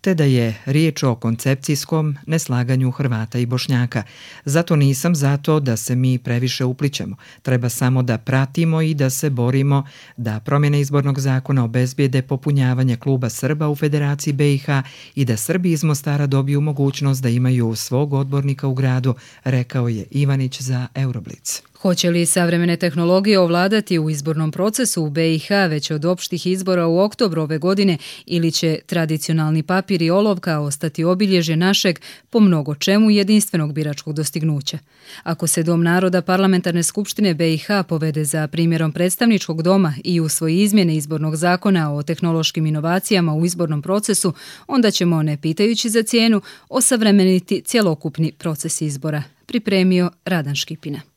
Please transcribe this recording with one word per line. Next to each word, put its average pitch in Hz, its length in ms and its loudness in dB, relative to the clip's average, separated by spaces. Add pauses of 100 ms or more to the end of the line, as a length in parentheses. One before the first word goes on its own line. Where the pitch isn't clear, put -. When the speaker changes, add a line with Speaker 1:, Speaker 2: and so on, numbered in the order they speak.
Speaker 1:
te 190 120 0
da 160 100 2
je 120 320 2 (100)
riječ 151 380 0
o 123 120 2
koncepcijskom 139 1000 -2 (100)
neslaganju 131 640 0
Hrvata 123 480 -4
i 123 60 0
Bošnjaka. 123 580 -2 (420)
„Zato 165 300 0
nisam 143 400 2
za 139 220 0
to 156 220 2
da 127 180 0
se 123 180 -4
mi 127 220 2
previše 123 480 -2
uplićemo. 127 500 -4 (260)
Treba 123 280 0
samo 127 340 0
da 123 140 0
pratimo 160 640 0
i 160 120 0
da 135 160 0
se 147 200 -4
borimo 135 560 2 (320)
da 110 280 -4
promjene 147 340 2
izbornog 139 400 0
zakona 131 440 0
obezbijede 127 580 0
popunjavanje 131 760 0
kluba 127 340 -2
Srba 151 380 -2
u 147 80 0
Federaciji 147 580 -2
B 143 200 2
I 135 40 0
H 139 260 -2 (320)
i 143 100 0
da 113 120 0
Srbi 175 340 0
iz 156 120 0
Mostara 147 440 0
dobiju 135 340 0
mogućnost 139 640 0
da 123 60 2
imaju 120 460 2
svog 139 380 -2
odbornika 139 540 -2
u 131 60 -2
gradu”, 127 400 0 (300)
rekao 123 440 -2
je 110 240 -4
Ivanić 139 500 -2
za 127 340 -4
Euroblic. 123 640 -6 (200)
Speaker 2:
Hoće 180 280 0
li 170 160 2
savremene 170 520 2
tehnologije 180 640 2
ovladati 180 600 2
u 156 100 0
izbornom 156 420 -2
procesu 208 520 -2
u 151 60 -2
B 160 260 0
I 156 40 -2
H 202 260 0
već 156 260 -2
od 156 140 -4
opštih 180 420 -2
izbora 185 400 0
u 170 120 2
oktobru 196 420 0
ove 156 160 -2
godine 185 400 2 (280)
ili 165 260 0
će 160 340 0
tradicionalni 160 800 0
papir 185 380 0
i 165 80 2
olovka 180 500 0
ostati 147 440 -4
obilježje 180 520 2
našeg, 180 440 0 (300)
po 240 100 0
mnogo 156 360 4
čemu 208 340 2
jedinstvenog 202 640 2
biračkog 151 400 -6
dostignuća? 151 640 -4 (460)
Ako 165 240 -4
se 165 160 0
Dom 170 200 2
naroda 180 380 2
Parlamentarne 185 600 2
skupštine 202 500 -2
B 160 200 0
I 156 40 0
H 202 260 -2
povede 156 420 -2
za 156 220 -2
primjerom 165 440 0
predstavničkog 180 720 0
doma 180 320 2 (100)
i 170 160 0
usvoji 160 420 0
izmjene 196 340 2
izbornog 156 400 -2
zakona 175 600 2
o 147 80 -4
tehnološkim 160 640 -2
inovacijama 165 680 0
u 160 120 0
izbornom 170 360 -2
procesu, 196 520 0 (340)
onda 240 240 2
ćemo, 170 320 0
ne 151 140 -2
pitajući 208 520 0
za 220 140 2
cijenu, 226 380 2 (280)
osavremeniti 202 920 2
cjelokupni 160 680 0
proces - 500 -6
izbora, 147 420 -4 (220)
pripremio 185 640 0 (160)
Radan 147 300 -2
Škipina. 147 460 -8 (140)